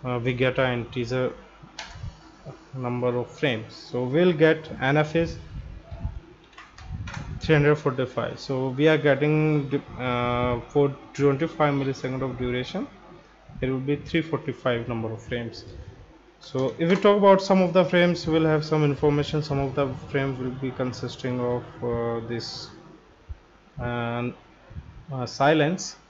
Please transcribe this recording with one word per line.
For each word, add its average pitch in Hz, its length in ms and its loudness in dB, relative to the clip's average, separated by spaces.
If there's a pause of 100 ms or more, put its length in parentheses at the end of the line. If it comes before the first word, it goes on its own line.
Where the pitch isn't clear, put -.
uh, 127 40 -8
uh, 123 120 -2
we 123 140 0
get 123 260 2
an 123 260 0
integer 123 480 -2 (1400)
number 123 420 0
of 120 140 -2
frames. 117 420 -2
So - 300 -6
we'll 165 300 4
get 156 360 4 (100)
N 135 180 2
F 151 180 0
is 165 240 0 (2000)
three 156 160 2
hundred 147 220 6
forty-five. 123 600 -4
So 131 300 -2
we 139 180 2
are 156 120 6
getting, 143 840 2 (160)
uh, 123 640 0 (100)
for 143 260 2 (180)
twenty-five 143 600 2
millisecond 135 480 -2
of 127 160 -4
duration, 127 500 -4 (760)
it 131 60 0
will 131 120 0
be 139 160 0
three 160 260 -2
forty-five 131 680 -2
number 113 240 -4
of 110 120 -10
frames. 120 420 -8 (760)
So 131 360 -4
if 165 120 0
we 196 60 6
talk 202 220 6
about 196 240 8
some 190 220 4
of 170 100 0
the 185 100 6
frames, 175 440 2
we'll 160 180 4
have 156 180 2
some 156 200 2
information. 147 580 2
Some 143 160 -2
of 135 160 -2
the 139 140 0 (240)
frame 135 260 -2
will 127 140 -4
be 131 180 -6
consisting 123 680 -4
of, 123 240 -2 (200)
uh, 117 440 -2
this, - 420 -8 (1120)
and, 120 560 -4 (760)
uh, 127 140 -6
silence. 151 680 2 (140)